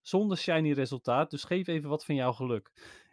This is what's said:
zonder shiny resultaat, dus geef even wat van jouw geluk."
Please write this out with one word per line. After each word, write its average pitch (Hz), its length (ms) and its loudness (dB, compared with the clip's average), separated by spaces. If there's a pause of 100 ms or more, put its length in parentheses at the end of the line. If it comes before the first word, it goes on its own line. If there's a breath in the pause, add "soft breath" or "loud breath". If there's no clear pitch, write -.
zonder 196 360 0
shiny 160 360 2
resultaat, 135 580 0
dus 143 140 -8
geef 180 220 -2
even 160 220 -2
wat 156 160 -4
van 156 100 -2
jouw 127 180 2
geluk." 120 380 -4 (420 soft breath)